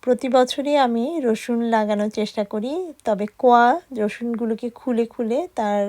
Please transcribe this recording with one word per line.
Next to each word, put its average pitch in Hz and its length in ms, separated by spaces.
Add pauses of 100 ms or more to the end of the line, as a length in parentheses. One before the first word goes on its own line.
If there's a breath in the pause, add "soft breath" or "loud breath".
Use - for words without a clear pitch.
প্রতি 247 320
বছরই 262 380 (120)
আমি 233 180 (240)
রসুন 226 300 (160)
লাগানোর 214 440
চেষ্টা 214 240 (100)
করি, 220 200 (320)
তবে 208 220 (140)
কোয়া, 240 260 (360)
রসুনগুলোকে 233 680 (100)
খুলে 233 280
খুলে 233 320 (200)
তার 208 300